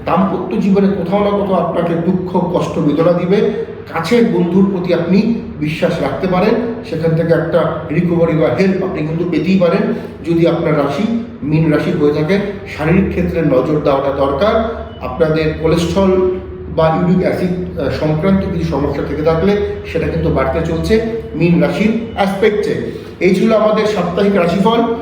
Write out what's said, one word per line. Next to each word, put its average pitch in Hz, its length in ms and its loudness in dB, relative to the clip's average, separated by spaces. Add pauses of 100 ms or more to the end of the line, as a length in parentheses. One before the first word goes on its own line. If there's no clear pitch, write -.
দাম্পত্য 185 560 0
জীবনে 196 280 4
কোথাও 196 360 0
না 202 60 2
কোথাও 190 240 0
আপনাকে 170 400 0
দুঃখ, 175 600 0
কষ্ট, - 240 -2
বেদনা 160 340 2
দিবে। 185 380 2 (420)
কাছের - 320 2
বন্ধুর 180 480 2
প্রতি 175 220 0
আপনি 208 400 2 (260)
বিশ্বাস 156 400 -2
রাখতে 147 260 -2
পারেন, 185 280 2 (360)
সেখান 160 260 0
থেকে 165 160 2
একটা - 480 0 (140)
রিকভারি 170 440 2
বা 156 100 2 (100)
হেল্প 190 260 2
আপনি 156 220 -4
কিন্তু 170 240 -2
পেতেই 170 280 0
পারেন, 175 360 2 (300)
যদি 165 240 2
আপনার 160 300 0
রাশি 208 460 -2 (180)
মীন 156 300 2
রাশি 151 180 0
হয়ে 147 220 2
থাকে। 160 260 0 (400)
শারীরিক 170 320 2
ক্ষেত্রে 170 320 -2
নজর 147 420 2
দেওয়াটা 139 320 0
দরকার। 175 680 0 (160)
আপনাদের 156 600 0
কোলেস্ট্রল 180 680 2 (460)
বা 160 120 4
ইউরিক 180 320 2
অ্যাসিড, 175 600 -2
আহ, 131 100 -2 (100)
সংক্রান্ত 156 400 2 (120)
কিছু 160 180 -2
সমস্যা 143 380 -2
থেকে 151 140 -4
থাকলে 165 340 2 (360)
সেটা 156 160 -2
কিন্তু 160 220 -2
বাড়তে 135 360 -2
চলছে 185 540 0 (140)
মীন 165 280 2
রাশির 220 380 0 (140)
অ্যাসপেক্টে। - 800 0 (280)
এই 185 140 4
ছিল 220 180 2
আমাদের 214 340 2
সাপ্তাহিক 196 500 0
রাশিফল। 196 460 2 (200)